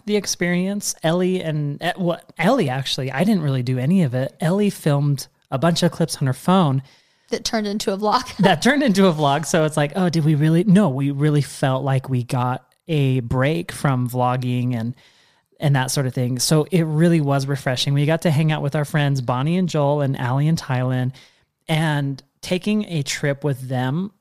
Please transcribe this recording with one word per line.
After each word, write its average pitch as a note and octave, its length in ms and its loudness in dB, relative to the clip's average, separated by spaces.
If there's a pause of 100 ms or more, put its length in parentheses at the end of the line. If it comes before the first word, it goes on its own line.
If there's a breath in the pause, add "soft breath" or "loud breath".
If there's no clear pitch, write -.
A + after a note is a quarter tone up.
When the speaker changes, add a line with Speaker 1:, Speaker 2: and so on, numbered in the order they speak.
Speaker 1:
the G#3 100 0
experience. F#3+ 880 -2
Ellie F3+ 400 0
and, D3 400 -4
eh, E3+ 160 -2
well, F3 220 -2 (180)
Ellie, F#3 300 2
actually, C3 420 -4
I C#3 140 0
didn't G3 180 2
really C3+ 200 0
do B2+ 160 -2
any E3+ 260 2
of A#2+ 100 -2
it. C3 260 -4
Ellie G3 300 2
filmed C#3+ 560 0 (240)
a C3 80 -2
bunch E3 240 2
of F3 100 4
clips - 260 -4
on C#3+ 80 0
her C3 60 2
phone. D3 500 2 (480 soft breath)
Speaker 2:
That A3+ 140 -4
turned G#3+ 220 -4
into G#3 260 -4
a G3 60 -2
vlog. G#3+ 260 0 (120)
<laughs> G3+ 60 0
Speaker 1:
That E3+ 200 4
turned C4+ 200 2
into G3 240 4
a F3+ 60 4
vlog. D3+ 320 2
So D#3+ 200 2
it's D3+ 120 -2
like, D3 200 0
oh, F#3 120 2
did D#3 160 2
we D#3 100 4
really? D#3+ 300 4
No, G3+ 240 6
we C#3 220 -2
really D3 320 2
felt C3+ 420 -2
like C3+ 240 0
we B2+ 140 0
got B2 420 -2 (220)
a C3+ 340 0
break C3+ 520 -2
from B2+ 360 0
vlogging B2 680 -2
and, A#2 200 -4 (680 soft breath)
and C#3 160 2
that C3 140 0
sort C#3 160 -2
of B2 80 -4
thing. B2+ 240 -2
So D3+ 320 2
it E3+ 140 2
really D#3+ 360 2
was C#3 260 0
refreshing. C#3 460 -2
We C#3+ 140 2
got D#3+ 160 0
to F3 80 2
hang D#3 220 2
out D3+ 100 -4
with C#3+ 140 -2
our D3+ 100 0
friends, C#3+ 340 0
Bonnie C3 380 -2
and F#3 100 0
Joel D3 320 0
and C3+ 180 -2
Allie C3+ 300 0
and E3 100 2
Tylen, B2+ 540 -2 (560 soft breath)
and D3+ 540 -2 (180)
taking G#3 440 -2
a E3 180 -4
trip C#3 420 -4
with C3+ 240 -2
them C3+ 520 -4